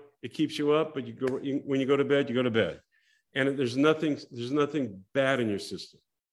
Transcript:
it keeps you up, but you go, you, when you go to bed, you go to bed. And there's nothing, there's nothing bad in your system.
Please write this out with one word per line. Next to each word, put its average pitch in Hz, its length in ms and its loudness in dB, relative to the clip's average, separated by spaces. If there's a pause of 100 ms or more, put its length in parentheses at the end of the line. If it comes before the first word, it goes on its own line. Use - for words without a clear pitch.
(220)
it 123 120 -10
keeps 151 240 -2
you 147 140 2
up, 156 220 2
but 127 120 -6
you 113 80 -10
go, 127 240 -2
you, 139 260 -4
when 139 160 0
you 131 60 0
go 139 100 4
to 139 80 2
bed, 139 240 2
you 117 60 -4
go 127 80 2
to 123 80 2
bed. 98 300 0 (540)
And 135 240 0
there's 123 180 0
nothing, 151 420 2 (120)
there's 120 220 -6
nothing 143 500 -2 (120)
bad 135 260 2
in 113 80 2
your 101 100 0
system. - 420 -12 (320)